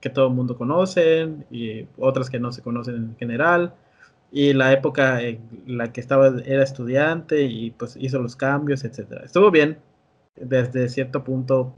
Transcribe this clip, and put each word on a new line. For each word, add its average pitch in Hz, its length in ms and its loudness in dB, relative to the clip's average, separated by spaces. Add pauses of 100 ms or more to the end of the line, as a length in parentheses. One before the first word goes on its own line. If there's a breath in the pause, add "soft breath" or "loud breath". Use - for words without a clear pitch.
que 135 80 -6
todo 135 180 2
el 127 60 0
mundo 123 240 -4
conocen 160 920 0
y 113 380 -10 (100)
otras 131 320 0
que 123 100 -6
no 123 120 -4
se 123 100 -14
conocen 120 340 -6
en 113 220 -8
general, 165 560 0 (580 soft breath)
y 143 220 2
la 131 200 4
época 135 480 2
en 117 180 -6 (260)
la 120 280 -6
que 123 80 -10
estaba, 135 260 6 (180)
era 135 180 2
estudiante 143 800 0
y, 113 280 -4
pues, - 240 -12
hizo 131 240 -4
los 120 160 -6
cambios, 139 480 -2
etcétera. 110 420 -12
Estuvo 202 240 6
bien, 160 300 4 (560)
desde 123 540 -2
cierto 135 340 -4
punto, 131 540 -2